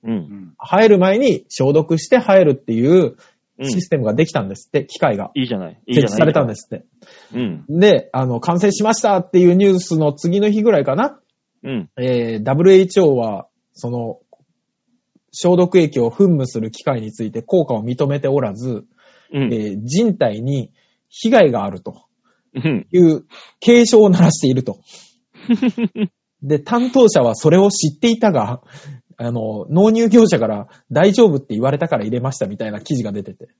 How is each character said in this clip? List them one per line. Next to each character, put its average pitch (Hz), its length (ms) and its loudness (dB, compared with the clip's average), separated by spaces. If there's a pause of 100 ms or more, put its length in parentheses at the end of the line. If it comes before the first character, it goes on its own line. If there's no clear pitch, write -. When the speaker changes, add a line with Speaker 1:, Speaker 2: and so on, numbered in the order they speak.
Speaker 1:
う 113 80 -8
ん。 92 460 -10
Speaker 2:
入 214 320 2
る 202 100 4
前 190 200 2
に 254 300 0
消 135 240 0
毒 160 240 0
し - 120 -8
て 254 80 4
入 190 260 4
る 151 80 2
っ 127 40 0
て - 180 -8
い 113 140 0
う 175 280 2 (460)
シ 135 200 -4
ス - 80 -10
テ 156 80 0
ム 123 80 -4
が 107 100 -2
で 160 100 2
き - 80 -14
た 131 80 -2
ん 95 80 -8
で 98 60 -12
す - 120 -20
っ - 40 -20
て、 147 100 -2
Speaker 1:
う - 20 -10
ん。 - 40 -14
Speaker 2:
機 - 120 -18
械 120 180 0
が。 95 180 -10
Speaker 1:
い 135 80 -4
い 123 40 -6
じ 120 60 -6
ゃ 98 60 -6
な 87 100 -12
い。 - 160 -20
い 117 60 -8
い - 20 -4
じ 123 60 4
ゃ 139 40 2
な - 40 0
い。 - 20 -4
Speaker 2:
設 98 60 -6
置 - 60 -2
さ 156 40 0
れ 156 80 0
た 147 100 0
ん 123 40 -4
で 107 80 -8
す - 120 -20
っ 110 120 -14
て。 - 60 -20 (500)
Speaker 1:
う 120 40 -6
ん。 92 260 -8 (140)
Speaker 2:
で、 190 320 2
あ 131 140 -4
の、 120 140 -4
完 175 200 -2
成 202 120 2
し 208 120 -4
ま 220 100 0
し - 80 -4
た 202 160 2
っ 180 120 -6
て 185 100 2
い 175 120 6
う 175 40 2
ニ 196 100 2
ュ 196 100 4
ー 180 40 -2
ス 175 180 -4
の 151 160 0
次 175 260 -4
の 208 100 0
日 208 140 -2
ぐ 233 80 4
ら 170 80 2
い 139 60 -2
か 139 100 -2
な。 277 240 -4 (440)
Speaker 1:
う 127 60 -10
ん。 110 260 -8
Speaker 2:
え 120 440 -4
ー、 107 40 -8
ダ 127 120 -2
ブ 160 80 0
リ 190 80 6
ュ - 20 8
ー 190 60 8
エ - 20 4
イ 185 60 0
チ 190 120 -2
オ 170 100 4
ー 135 60 2
は、 110 320 -6 (260)
そ 120 180 -10
の、 117 280 -8 (1120)
消 180 240 0
毒 180 220 2
液 151 220 0
を 117 100 0
噴 196 260 2
霧 135 120 -2
す - 120 -8
る 110 120 -8
機 - 120 -20
械 127 180 -4
に 107 100 -12
つ 113 120 -12
い 107 80 -8
て 113 120 -10
効 170 240 0
果 123 80 -4
を 107 80 -6
認 123 240 -4
め 143 120 -4
て 139 80 -4
お 135 140 0
ら 104 140 -6
ず、 120 300 -10 (460)
Speaker 1:
う 143 80 -6
ん。 123 140 -4
Speaker 2:
え 113 40 -4 (160)
ー、 101 100 -10
人 175 340 -2
体 110 240 -4
に 131 300 -6 (380)
被 - 200 -6
害 196 220 4
が 107 120 -4
あ 104 60 -6
る 95 120 -14
と - 200 -18 (540)
Speaker 1:
う 127 40 -8
ん。 123 320 -4
Speaker 2:
い 180 80 0
う 160 260 4 (340)
警 240 260 6
鐘 220 180 6
を 202 60 6
鳴 180 120 2
ら 160 100 6
し - 100 -4
て 147 60 0
い 127 80 2
る 127 80 -4
と。 - 160 -10 (540)
Speaker 1:
<laughs> - 1080 -6
Speaker 2:
で、 143 180 -2
担 240 300 -2
当 247 180 4
者 147 140 2
は 117 140 0
そ 156 160 2
れ 180 80 6
を 202 100 4
知 151 260 -4
っ - 40 -20
て 233 100 2
い 226 100 0
た 214 120 2
が、 120 300 -4 (560)
あ 120 140 -6
の、 110 380 -8
納 196 220 4
入 226 180 2
業 226 160 8
者 156 140 0
か 110 80 0
ら 104 200 -6 (240)
大 180 220 2
丈 233 140 6
夫 156 80 2
っ 135 40 -2
て 123 140 -10
言 107 80 -4
わ 131 80 0
れ 143 80 -2
た 165 100 -4
か 135 100 -2
ら 104 60 -4
入 110 60 -6
れ 120 100 -4
ま 131 120 -4
し - 80 -12
た 101 80 -4
み 98 100 -12
た 113 100 -8
い 107 40 -8
な 104 100 -12
記 147 140 -6
事 120 80 -4
が 104 80 -8
出 101 100 -8
て 92 140 -16
て。 - 140 -20 (100)